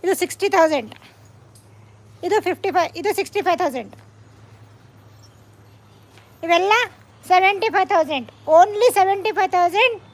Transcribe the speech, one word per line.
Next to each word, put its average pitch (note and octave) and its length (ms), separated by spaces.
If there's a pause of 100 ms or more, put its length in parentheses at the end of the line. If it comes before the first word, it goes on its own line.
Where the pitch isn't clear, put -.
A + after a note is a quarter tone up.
ಇದು F4+ 100
ಸಿಕ್ಸ್ಟಿ - 340
ತೌಸಂಡ್, D#4 460 (1300)
ಇದು F#4+ 160
ಫಿಫ್ಟಿ D#4+ 300
ಫೈವ್, C4+ 260
ಇದು F4 180
ಸಿಕ್ಸ್ಟಿ - 260
ಫೈವ್ F4+ 180
ತೌಸಂಡ್. B3+ 380 (2500)
ಇವೆಲ್ಲ F4 300 (560)
ಸೆವೆಂಟಿ F#4+ 400
ಫೈವ್ F#4+ 200
ತೌಸಂಡ್, D4+ 400
only G#4 680
ಸೆವೆಂಟಿ G4 380
ಫೈವ್ F#4+ 200
ತೌಸಂಡ್. F#4+ 500 (120)